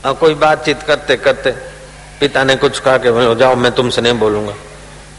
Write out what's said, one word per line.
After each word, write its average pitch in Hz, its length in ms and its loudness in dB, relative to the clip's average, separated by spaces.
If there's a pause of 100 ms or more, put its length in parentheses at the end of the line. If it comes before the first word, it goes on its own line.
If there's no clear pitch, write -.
और 135 60 0
कोई 160 200 2
बातचीत 151 480 0
करते 143 340 -2
करते 131 340 0 (720)
पिता 139 240 0
ने 135 120 2
कुछ 127 220 0
कहा 131 200 2
कि, 120 360 2
"जाओ, 127 220 4
मैं 123 160 0
तुमसे 123 280 -2
नहीं 120 180 0
बोलूंगा, 107 340 -2 (680)